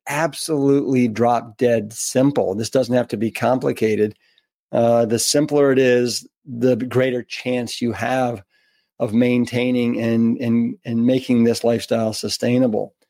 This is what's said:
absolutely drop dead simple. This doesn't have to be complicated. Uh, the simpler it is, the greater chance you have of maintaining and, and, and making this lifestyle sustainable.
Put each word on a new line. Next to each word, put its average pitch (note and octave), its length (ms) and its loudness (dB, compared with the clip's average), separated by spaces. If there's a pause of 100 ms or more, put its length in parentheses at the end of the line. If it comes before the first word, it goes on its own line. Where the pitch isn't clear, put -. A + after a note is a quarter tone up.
absolutely C#3 1000 0
drop A#2 500 -2
dead A2+ 340 0
simple. B2+ 640 0
This A2 140 -6
doesn't B2+ 240 0
have A#2+ 140 0
to A2+ 80 -6
be G#2+ 140 -2
complicated. A2 840 0 (580)
Uh, A#2 340 4
the A2+ 140 0
simpler D3 500 2
it C3 80 4
is, B2 480 2 (180)
the B2 300 0
greater B2 480 -2
chance B2 580 -6
you A#2+ 120 -2
have A#2+ 500 -4 (560)
of A#2+ 140 -4
maintaining A#2+ 880 0
and, A#2 380 0
and, A#2 480 -2
and A#2 200 -2
making B2+ 380 2
this A#2 200 0
lifestyle A2+ 500 0
sustainable. A#2+ 800 -2 (160)